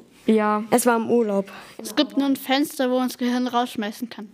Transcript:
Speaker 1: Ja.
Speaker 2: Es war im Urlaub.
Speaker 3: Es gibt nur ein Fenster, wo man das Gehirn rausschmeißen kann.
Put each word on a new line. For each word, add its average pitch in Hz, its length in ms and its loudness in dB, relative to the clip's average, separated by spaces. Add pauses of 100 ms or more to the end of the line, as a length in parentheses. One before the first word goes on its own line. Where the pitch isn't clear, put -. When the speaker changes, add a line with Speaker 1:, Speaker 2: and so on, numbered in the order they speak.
(260)
Speaker 1:
Ja. 214 440 2
Speaker 2:
Es 247 160 2
war 233 120 4
im 226 120 -2
Urlaub. 208 400 2 (320)
Speaker 3:
Es 220 140 -10
gibt 294 220 0
nur 277 100 2
ein 277 80 2
Fenster, 269 560 0
wo 254 80 2
man 254 80 0
das 240 100 -8
Gehirn 247 300 0
rausschmeißen 240 640 -4
kann. 214 240 -14